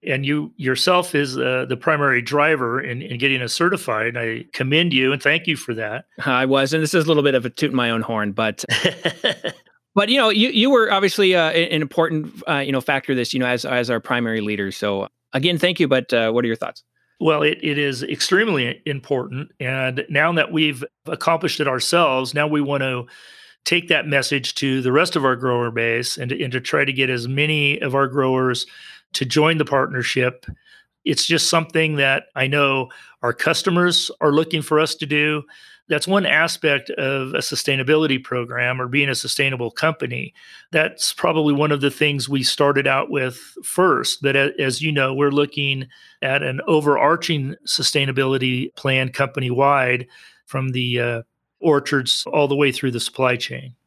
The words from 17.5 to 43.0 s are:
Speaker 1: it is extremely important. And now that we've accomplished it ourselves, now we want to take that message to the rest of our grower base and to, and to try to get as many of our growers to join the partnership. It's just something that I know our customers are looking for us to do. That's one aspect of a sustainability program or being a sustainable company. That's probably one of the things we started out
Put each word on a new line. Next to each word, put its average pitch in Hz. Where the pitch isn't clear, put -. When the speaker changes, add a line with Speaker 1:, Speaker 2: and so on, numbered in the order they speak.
Speaker 1:
it 147
is 139
extremely 147
important. 135
And 131
now 156
that 160
we've 151
accomplished 160
it 143
ourselves, 131
now 147
we 151
want 139
to 127
take 170
that 156
message 139
to 135
the 127
rest 175
of 139
our 127
grower 120
base 117
and 123
to, -
and 131
to 127
try 143
to 139
get 131
as 120
many 143
of 131
our 139
growers 131
to -
join 156
the 151
partnership. 127
It's -
just 165
something 160
that 135
I 131
know 135
our 120
customers 175
are 151
looking 160
for 151
us 156
to -
do. 151
That's 147
one 196
aspect 151
of 135
a -
sustainability 135
program 123
or 127
being 139
a 127
sustainable 127
company. 127
That's -
probably 156
one 151
of 143
the 139
things 143
we 135
started 143
out 139